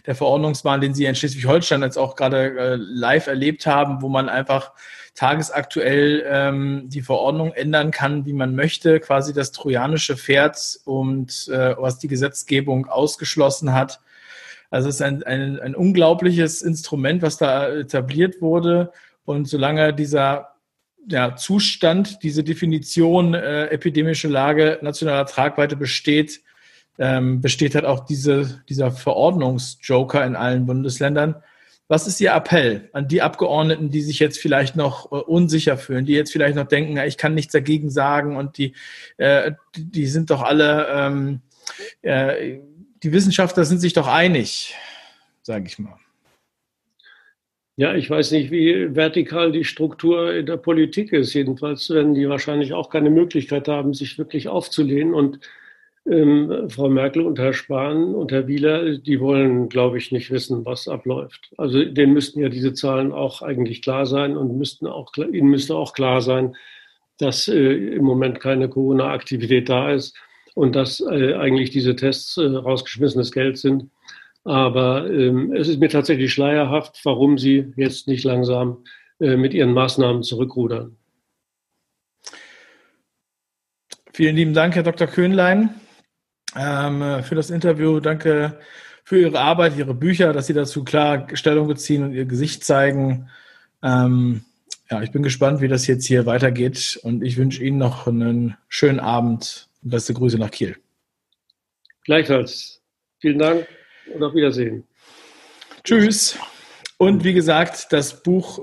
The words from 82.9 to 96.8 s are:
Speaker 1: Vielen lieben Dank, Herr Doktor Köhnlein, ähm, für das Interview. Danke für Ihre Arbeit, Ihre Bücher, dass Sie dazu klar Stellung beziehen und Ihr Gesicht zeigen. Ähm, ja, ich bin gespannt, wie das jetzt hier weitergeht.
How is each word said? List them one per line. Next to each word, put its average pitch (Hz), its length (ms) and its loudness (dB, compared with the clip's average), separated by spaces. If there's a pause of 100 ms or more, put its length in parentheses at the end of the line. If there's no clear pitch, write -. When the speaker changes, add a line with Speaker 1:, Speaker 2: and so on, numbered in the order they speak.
Speaker 1:
Vielen 156 240 2
lieben 160 180 2
Dank, 165 200 2
Herr 175 80 2
Doktor 165 240 0
Köhnlein, 185 680 2 (800)
ähm, 143 640 -2
für 127 120 -6
das 156 160 -2
Interview. 160 500 2
Danke 151 580 0 (460)
für 185 160 2
Ihre 151 200 2
Arbeit, 160 360 4
Ihre 135 180 -4
Bücher, 170 380 2
dass 143 140 -2
Sie 160 80 -2
dazu 143 300 -2
klar 143 500 2
Stellung 151 340 2
beziehen 143 340 -2
und 139 100 -4
Ihr 131 120 -4
Gesicht 131 400 -4
zeigen. 135 640 2 (540)
Ähm, 127 600 2 (460)
ja, 110 120 -4
ich 117 100 -8
bin 143 100 -2
gespannt, 139 380 0
wie 135 80 0
das 127 180 0
jetzt 127 200 0
hier 123 200 2
weitergeht. 123 760 0